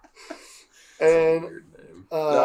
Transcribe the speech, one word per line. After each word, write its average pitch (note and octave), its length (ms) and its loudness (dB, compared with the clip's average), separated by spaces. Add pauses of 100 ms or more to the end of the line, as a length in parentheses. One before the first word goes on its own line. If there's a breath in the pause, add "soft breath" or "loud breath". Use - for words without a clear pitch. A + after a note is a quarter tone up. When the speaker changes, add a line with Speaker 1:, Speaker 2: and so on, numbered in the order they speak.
(1000 loud breath)
Speaker 1:
And, D#3+ 420 2
Speaker 2:
Weird E3+ 340 -18
name. E3 340 -20
Speaker 1:
uh, D#3 340 0